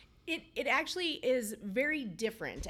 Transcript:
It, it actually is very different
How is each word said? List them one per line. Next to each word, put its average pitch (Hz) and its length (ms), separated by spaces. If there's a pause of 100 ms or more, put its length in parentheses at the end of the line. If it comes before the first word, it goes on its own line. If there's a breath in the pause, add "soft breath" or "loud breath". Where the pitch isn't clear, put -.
(280 loud breath)
It, 330 140 (140)
it 262 100
actually 311 580
is 240 380
very 269 420
different 165 640